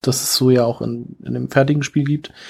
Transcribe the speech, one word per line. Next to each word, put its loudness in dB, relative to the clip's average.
das -2
es -4
so 4
ja 4
auch -2
in, -8
in -6
dem -6
fertigen 2
Spiel 0
gibt. -2